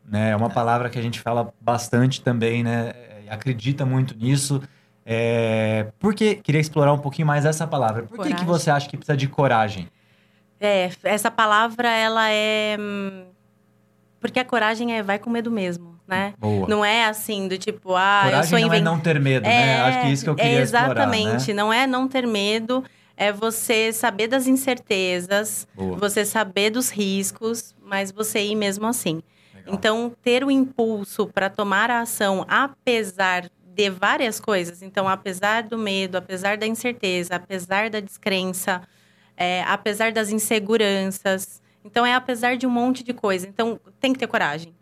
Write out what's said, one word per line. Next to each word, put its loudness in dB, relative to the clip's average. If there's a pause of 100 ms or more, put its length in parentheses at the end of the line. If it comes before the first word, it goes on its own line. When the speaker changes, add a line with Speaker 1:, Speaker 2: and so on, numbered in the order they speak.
Speaker 1:
né? 0
É 2
uma 2
Speaker 2:
Tá. -12
Speaker 1:
palavra 2
que -6
a -2
gente -4
fala -2
bastante 2
também, 0
né? -2 (320)
E -18
acredita -2
muito 0
nisso. 0 (480)
É... 0 (140)
Por 2
que, 2
queria 0
explorar 4
um 2
pouquinho -2
mais 2
essa 0
palavra. 0
Por -14
que -6
que 0
Speaker 2:
Coragem. -2
Speaker 1:
você 0
acha 0
que -10
precisa -2
de 0
coragem? 2 (680)
Speaker 2:
É, 2 (140)
essa 0
palavra, 2
ela 2
é, 0
hum, -6 (1000)
porque -2
a -4
coragem 0
é -4
vai -2
com -10
medo -2
mesmo, -4 (140)
né? -2
Speaker 1:
Boa. 0
Speaker 2:
Não 2
é 4
assim, -4
do -4
tipo, -6
"Ah, 4
eu 4
Speaker 1:
Coragem 2
Speaker 2:
sou 4
Speaker 1:
não 4
é 2 (100)
Speaker 2:
inven-" 4
Speaker 1:
não 2
ter 2
medo, 2
né? 4
Speaker 2:
É, 0
Speaker 1:
Acho 2
que 2
é 4
isso 0
que 0
eu 2
queria 2
Speaker 2:
é 4
Speaker 1:
explorar, 2
Speaker 2:
exatamente. 0
Speaker 1:
né? -2
Speaker 2:
Não 2
é 2
não 0
ter -2
medo... 0 (340)
é 0
você 0
saber -2
das 0
incertezas, 0
Speaker 1:
Boa. -4
Speaker 2:
você 0
saber 0
dos -2
riscos, -4
mas -4
você -2
ir -2
mesmo -2
assim. -2 (320)
Speaker 1:
Legal. -8
Speaker 2:
Então, 0
ter 2
o 0
impulso 0
pra 0
tomar 0
a 0
ação, 0
apesar 0 (300)
de 2
várias 0
coisas. -2
Então, -2
apesar 0
do -8
medo, -2
apesar -4
da -4
incerteza, -2
apesar -4
da -4
descrença, -4 (560)
é, -2
apesar 0
das -2
inseguranças. 0 (240)
Então, 0
é 4
apesar 0
de -2
um 2
monte 0
de -6
coisa. -2
Então, -4 (220)
tem 2
que -4
ter -4
coragem. -2